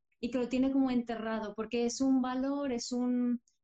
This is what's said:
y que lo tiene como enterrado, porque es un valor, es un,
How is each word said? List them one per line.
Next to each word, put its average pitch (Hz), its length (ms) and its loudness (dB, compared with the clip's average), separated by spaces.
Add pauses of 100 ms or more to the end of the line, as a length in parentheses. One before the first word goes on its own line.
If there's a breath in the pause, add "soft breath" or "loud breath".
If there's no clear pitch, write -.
(200)
y - 100 -4
que 262 80 -2
lo 240 100 0
tiene 262 240 2
como 269 180 4
enterrado, 226 640 -2
porque 226 300 -2
es 240 160 -2
un 262 220 4
valor, 269 500 -2
es 240 200 -4
un, 247 500 0 (220)